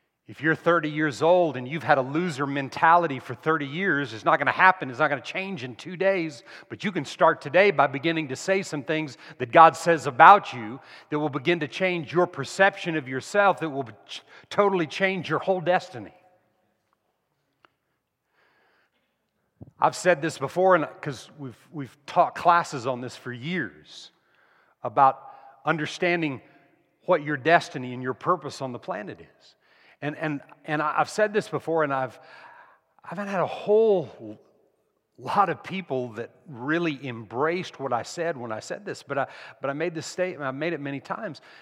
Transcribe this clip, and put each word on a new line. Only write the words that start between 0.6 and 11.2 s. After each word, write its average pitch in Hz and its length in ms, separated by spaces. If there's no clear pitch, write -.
years 151 320
old 165 360
and 127 100
you've 151 160
had 135 140
a 135 40
loser 143 460
mentality 143 720
for 120 160
thirty 156 320
years, 143 460
it's 107 100
not 160 160
gonna 131 140
happen. 180 360
It's 120 100
not 151 100
gonna 139 120
change 190 440
in 123 100
two 175 220
days. 170 460
But - 160
you 196 80
can 165 100
start 160 380
today 180 300
by 143 160
beginning 156 420
to - 80
say 190 260
some 147 200
things 156 340
that 123 120
God 165 240
says 160 320
about 160 460
you 120 260
that 151 100
will 151 80